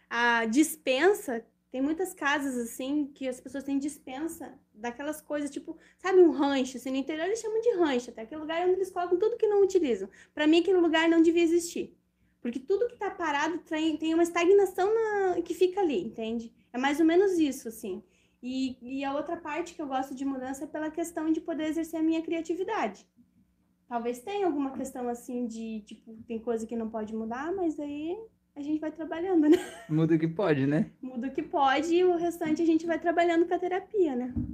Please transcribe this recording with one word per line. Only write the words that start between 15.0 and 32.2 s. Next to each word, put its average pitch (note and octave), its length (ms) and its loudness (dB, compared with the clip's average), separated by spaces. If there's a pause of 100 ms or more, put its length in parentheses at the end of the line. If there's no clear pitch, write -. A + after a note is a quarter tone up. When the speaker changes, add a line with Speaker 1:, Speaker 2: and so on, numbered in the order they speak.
Speaker 1:
que E4+ 120 -6
fica F#4 260 2
ali, C#4+ 240 0
entende? A3+ 480 -6 (220)
É A#3+ 40 -4
mais C#4 220 0
ou E4 60 6
menos F4+ 340 4
isso, C4 300 0
assim. G#3+ 340 -10 (380)
E, B3+ 400 -4
e C4+ 220 -8
a C#4 100 -4
outra D#4 240 -4
parte D#4+ 380 -8
que E4+ 60 -12
eu D4 60 -6
gosto C4 280 -4
de C4+ 100 -6
mudança C4+ 380 -6
é D4 40 -10
pela D#4 220 -6
questão D#4+ 420 -4
de D#4+ 80 2
poder D#4 260 -6
exercer D#4+ 340 -4
a D#4+ 40 0
minha D#4+ 180 2
criatividade. E4 840 -4 (800)
Talvez A#3+ 320 -6
tenha G4+ 280 -4
alguma C#4 240 -2
questão B3 380 -8
assim A#3+ 360 -6
de, A3+ 360 -10
tipo, A3 340 -20 (120)
tem A3+ 120 -6
coisa A3+ 260 -4
que A#3 100 -8
não A3 140 -4
pode A3 260 -8
mudar, A#3+ 380 -6
mas E4+ 260 -2
aí D4 380 -8 (380)
a C#4+ 60 -12
gente D4+ 180 -4
vai D#4 120 -6
trabalhando, D#4+ 560 0
né? E4+ 100 8 (300)
Speaker 2:
Muda D#3+ 280 2
o D#3+ 40 4
que E3 80 0
pode, D#3+ 380 2
né? D3+ 260 0 (100)
Speaker 1:
Muda B3+ 260 -8
o C4+ 40 -4
que D#4 120 -4
pode D#4+ 500 2
e F4+ 100 6
o F4+ 120 4
restante E4 460 -2